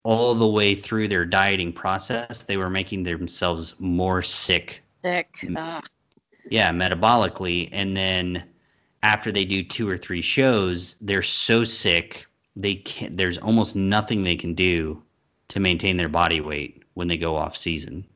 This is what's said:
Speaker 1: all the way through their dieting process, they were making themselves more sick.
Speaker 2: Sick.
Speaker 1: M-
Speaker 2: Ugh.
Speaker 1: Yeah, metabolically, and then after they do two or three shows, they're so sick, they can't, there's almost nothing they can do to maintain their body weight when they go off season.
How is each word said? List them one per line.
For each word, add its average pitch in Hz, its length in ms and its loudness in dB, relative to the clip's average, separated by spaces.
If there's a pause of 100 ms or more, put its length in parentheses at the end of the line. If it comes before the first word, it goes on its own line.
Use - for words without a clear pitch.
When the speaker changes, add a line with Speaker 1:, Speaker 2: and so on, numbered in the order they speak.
Speaker 1:
all 117 320 4
the 113 140 4
way 104 260 4
through 107 340 -2
their 90 180 2
dieting 95 460 2
process, 117 680 -4
they 98 160 -4
were 92 140 -2
making 95 320 -4
themselves 87 720 -4
more 92 460 0
sick. - 580 -2 (220)
Speaker 2:
Sick. 175 400 -4
Speaker 1:
M- 117 120 -6
Speaker 2:
Ugh. 160 300 -8 (640)
Speaker 1:
Yeah, 98 240 2
metabolically, 90 1000 2
and 98 260 -2
then 90 460 -2 (580)
after 107 300 2
they 98 140 0
do 95 180 -2
two 104 260 -4
or 92 80 -2
three 87 240 -6
shows, 95 800 2
they're 98 220 0
so - 400 2
sick, - 640 0 (280)
they 98 200 0
can't, - 420 -10
there's 90 220 0
almost 113 360 2
nothing 104 460 2
they 90 140 2
can 85 180 -6
do 82 480 0 (460)
to - 120 -6
maintain 92 380 2
their 85 100 0
body 82 340 2
weight 73 420 -8 (100)
when 87 140 -4
they 85 100 -2
go 82 180 -2
off 78 220 -4
season. 85 480 -6 (100)